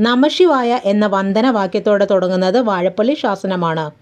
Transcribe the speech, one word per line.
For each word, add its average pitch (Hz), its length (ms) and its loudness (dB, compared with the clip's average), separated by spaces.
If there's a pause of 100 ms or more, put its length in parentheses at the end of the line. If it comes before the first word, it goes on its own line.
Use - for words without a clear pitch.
നമശിവായ 254 840 2
എന്ന 208 220 2
വന്ദനവാക്യത്തോടെ 196 1040 0
തുടങ്ങുന്നത് 185 500 0
വാഴപ്പള്ളി 208 540 0
ശാസനമാണ്. 175 760 -4 (120)